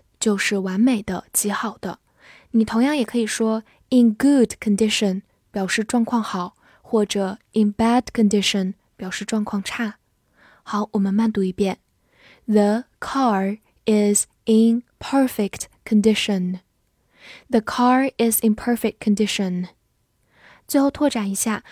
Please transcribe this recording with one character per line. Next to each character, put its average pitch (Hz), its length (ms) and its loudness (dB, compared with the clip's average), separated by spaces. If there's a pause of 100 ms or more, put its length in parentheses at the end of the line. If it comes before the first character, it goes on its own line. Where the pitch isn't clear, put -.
(200)
就 208 180 0
是 202 200 -2
完 190 220 -4
美 233 240 0
的， 185 280 -8
极 208 200 -2
好 208 260 -6
的。 - 220 -10 (520)
你 220 140 2
同 226 180 0
样 294 120 0
也 262 100 0
可 - 120 -6
以 226 100 0
说 220 360 -2 (260)
in 240 260 6
good 269 440 4
condition， 202 600 0 (300)
表 196 160 -4
示 220 160 -2
状 233 200 0
况 233 200 -2
好， 185 320 -8 (260)
或 214 240 0
者 196 320 -4 (140)
in 208 220 2
bad 233 300 2 (100)
condition， 202 600 0 (220)
表 185 160 -10
示 - 140 -10
状 214 200 -4
况 202 180 -6
差。 - 340 -8 (640)
好， 208 300 -6
我 214 60 0
们 196 140 0
慢 220 180 0
读 202 120 -2
一 185 100 -2
遍。 196 260 -2 (640)
The 208 400 2 (140)
car 208 600 0 (260)
is 208 400 2 (200)
in 226 380 4 (160)
perfect 254 680 -2 (200)
condition. 202 760 0 (880)
The 220 100 2
car 254 580 2
is 226 260 0
in 220 120 4
perfect - 440 -4
condition. 190 720 -2 (1000)
最 277 140 2
后 277 80 2
拓 285 200 0
展 208 200 -4
一 196 60 -4
下， 214 360 -4